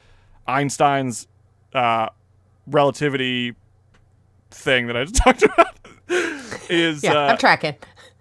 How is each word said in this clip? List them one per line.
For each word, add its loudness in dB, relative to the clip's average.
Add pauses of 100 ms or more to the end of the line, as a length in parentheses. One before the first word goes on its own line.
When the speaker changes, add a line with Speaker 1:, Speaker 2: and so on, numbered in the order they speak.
(480)
Speaker 1:
Einstein's, 0 (460)
uh, 0 (580)
relativity 0 (960)
thing 0
that -4
I -4
just -8
<laughs> 2
talked 4
about 2 (880)
is, -2
Speaker 2:
Yeah, 0
Speaker 1:
uh, 2
Speaker 2:
I'm 0
tracking. 2 (460)